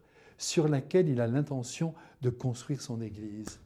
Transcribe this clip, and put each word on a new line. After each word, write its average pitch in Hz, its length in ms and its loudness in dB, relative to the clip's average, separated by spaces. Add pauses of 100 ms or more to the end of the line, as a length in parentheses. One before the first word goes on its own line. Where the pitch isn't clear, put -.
(380)
sur - 300 2
laquelle 151 420 4
il 120 120 2
a 117 60 4
l'intention 143 680 -2 (260)
de 123 80 2
construire 127 540 -2
son 117 180 -6
Église. 104 640 -8